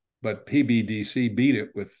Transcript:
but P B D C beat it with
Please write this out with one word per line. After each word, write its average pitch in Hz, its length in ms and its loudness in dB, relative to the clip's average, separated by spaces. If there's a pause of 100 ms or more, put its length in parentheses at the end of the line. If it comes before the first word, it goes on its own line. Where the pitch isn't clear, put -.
(220)
but 107 240 -6
P 147 160 2
B 117 200 2
D 107 200 -4
C 120 280 -2
beat 123 260 2
it - 200 -2
with 101 240 -8